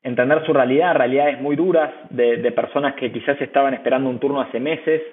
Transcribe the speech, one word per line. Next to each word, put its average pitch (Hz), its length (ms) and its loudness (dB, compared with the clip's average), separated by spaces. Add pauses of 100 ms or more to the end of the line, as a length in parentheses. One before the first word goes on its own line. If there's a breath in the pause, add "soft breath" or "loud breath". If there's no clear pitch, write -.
entender 127 420 0
su 165 80 0
realidad, 143 440 4
realidades 135 440 2
muy 143 140 -2
duras 160 360 2 (200)
de, 120 280 2
de 120 120 0
personas 135 440 -2
que 120 180 -6
quizás 139 280 -2
estaban 139 340 0
esperando 127 360 0
un 123 80 -6
turno 139 220 -2
hace 117 180 -6
meses. 156 440 -2 (100)